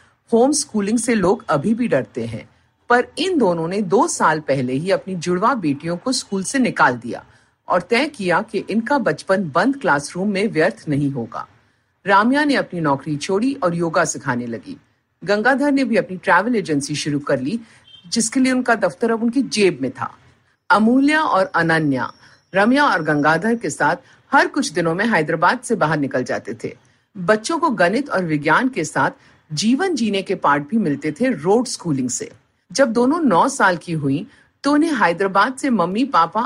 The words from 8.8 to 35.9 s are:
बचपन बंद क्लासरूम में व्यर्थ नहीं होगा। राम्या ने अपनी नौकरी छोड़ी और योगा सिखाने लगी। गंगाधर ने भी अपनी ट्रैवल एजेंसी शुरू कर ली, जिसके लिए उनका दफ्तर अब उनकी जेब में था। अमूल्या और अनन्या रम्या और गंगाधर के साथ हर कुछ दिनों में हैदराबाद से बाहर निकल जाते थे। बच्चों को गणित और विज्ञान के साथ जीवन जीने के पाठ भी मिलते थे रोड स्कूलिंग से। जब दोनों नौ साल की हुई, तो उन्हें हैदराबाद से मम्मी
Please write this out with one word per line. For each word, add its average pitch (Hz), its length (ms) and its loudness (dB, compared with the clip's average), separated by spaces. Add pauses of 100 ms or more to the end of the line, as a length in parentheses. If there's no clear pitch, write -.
बचपन 185 560 -2
बंद 240 260 2
क्लासरूम 175 500 -2
में 196 180 0
व्यर्थ 156 400 0
नहीं 143 220 0
होगा। 117 380 -8 (580)
राम्या 226 380 4
ने 285 100 2
अपनी 185 260 -2
नौकरी 147 360 0
छोड़ी 214 380 -2
और 170 200 -2
योगा 170 300 0
सिखाने 127 420 -4
लगी। - 340 -12 (440)
गंगाधर 240 480 2
ने 269 120 2
भी 220 120 0
अपनी 185 200 -2
ट्रैवल 196 400 2
एजेंसी 151 380 -2
शुरू 147 240 -4
कर 139 220 -2
ली, 175 200 -4 (480)
जिसके 233 320 -2
लिए 262 120 2
उनका 247 220 0
दफ्तर 214 360 -2
अब 226 120 -2
उनकी 240 200 0
जेब 190 400 0
में 127 80 -2
था। - 240 -10 (560)
अमूल्या 269 520 4
और 190 220 2
अनन्या 160 680 0 (420)
रम्या 240 300 4
और 196 180 2
गंगाधर 160 520 2
के 226 160 -4
साथ 156 260 0 (360)
हर 311 160 4
कुछ - 240 -4
दिनों 165 220 0
में 202 120 0
हैदराबाद 170 540 0
से - 140 -4
बाहर 160 240 0
निकल 131 260 -2
जाते 104 300 -6 (100)
थे। - 120 -10 (400)
बच्चों 214 420 0
को 330 120 0
गणित 202 400 0
और 185 140 -2
विज्ञान 156 440 0
के 190 160 -4
साथ 147 260 -2 (420)
जीवन 269 420 0
जीने 208 280 -2
के 196 120 -4
पाठ 147 340 0
भी 220 80 -2
मिलते 156 360 -2
थे 254 180 -2
रोड 196 360 0
स्कूलिंग 131 440 -4
से। - 220 -8 (400)
जब 247 200 2
दोनों 254 280 2
नौ 220 280 4
साल 208 280 2
की 170 160 -10
हुई, 147 340 -2 (380)
तो 285 80 2
उन्हें 302 220 2
हैदराबाद 196 640 2
से 277 140 -2
मम्मी 196 340 0